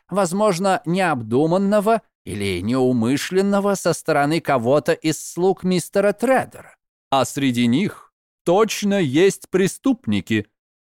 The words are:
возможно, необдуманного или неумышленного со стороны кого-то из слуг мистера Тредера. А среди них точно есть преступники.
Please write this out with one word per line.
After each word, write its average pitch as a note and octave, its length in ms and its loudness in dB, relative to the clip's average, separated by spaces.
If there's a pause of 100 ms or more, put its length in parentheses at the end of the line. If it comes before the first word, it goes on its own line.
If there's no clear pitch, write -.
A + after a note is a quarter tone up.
возможно, F#3+ 760 0
необдуманного F3+ 1160 0 (220)
или F#2+ 380 -4
неумышленного C#3+ 1120 0
со F3+ 160 -2
стороны D3+ 480 0
кого-то C#3 540 0
из D#3 280 -4 (120)
слуг F3+ 320 -2
мистера G3 480 0
Тредера. A#3+ 640 -4 (340)
А C3 140 2
среди B2 420 0
них D3 460 -2 (320)
точно G3+ 560 0
есть D#3+ 480 2
преступники. A2+ 960 -2 (460)